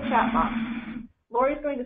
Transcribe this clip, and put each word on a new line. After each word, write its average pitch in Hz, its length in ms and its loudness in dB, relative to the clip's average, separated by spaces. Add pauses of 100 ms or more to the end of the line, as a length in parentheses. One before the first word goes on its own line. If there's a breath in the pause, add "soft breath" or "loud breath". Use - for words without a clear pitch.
chat 233 240 4
box. - 160 2 (800)
Lori's 269 320 2
going 285 160 -2
to 247 80 -6